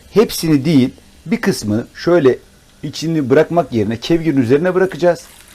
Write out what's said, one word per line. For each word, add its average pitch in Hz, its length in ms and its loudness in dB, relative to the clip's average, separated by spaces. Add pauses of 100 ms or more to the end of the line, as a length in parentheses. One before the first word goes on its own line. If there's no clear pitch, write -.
(100)
hepsini 165 540 0
değil 135 260 4 (360)
bir 180 140 -4
kısmını 110 540 -4
şöyle 165 440 2 (440)
içini 151 480 -4
bırakmak 160 420 0
yerine 110 240 -2
kevgirin 156 460 0
üzerine 147 320 0
bırakacağız. 175 500 0 (300)